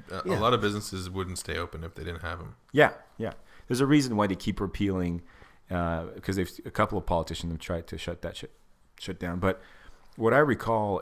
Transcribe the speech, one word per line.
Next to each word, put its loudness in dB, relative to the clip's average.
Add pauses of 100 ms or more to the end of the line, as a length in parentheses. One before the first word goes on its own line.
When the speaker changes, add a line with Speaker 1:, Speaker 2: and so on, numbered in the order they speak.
(120)
Speaker 1:
uh, -6
Speaker 2:
Yeah. 2
Speaker 1:
a 2
lot 4
of 4
businesses -2
wouldn't -6
stay -6
open -6
if -10
they -10
didn't -8
have -6
'em. -14 (160)
Speaker 3:
Yeah, 6 (240)
yeah. -6 (340)
There's 2
a 4
reason 6
why 4
they 0
keep -2
repealing, -2 (460)
uh, -2 (160)
'cause -2
they've, 0 (140)
a -12
couple 2
of -4
politicians -2
have -6
tried -6
to -8
shut -8
that -8
shit, -14 (440)
shut -10
down. -4
But 2 (540)
what 4
I 8
recall 2